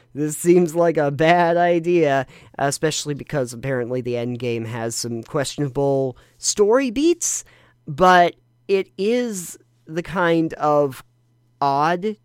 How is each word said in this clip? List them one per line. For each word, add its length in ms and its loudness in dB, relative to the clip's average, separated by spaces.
this 240 -4
seems 380 4
like 220 2
a 160 2
bad 440 4
idea," 720 2
especially 560 -2
because 380 -6
apparently 480 -4
the 160 -6
end 240 -6
game 240 -4
has 320 -6
some 260 -6
questionable 920 -2
story 520 0
beats, 540 -2
but 480 4
it 220 0
is 580 -2
the 160 -6
kind 520 0
of 500 0
odd 640 -2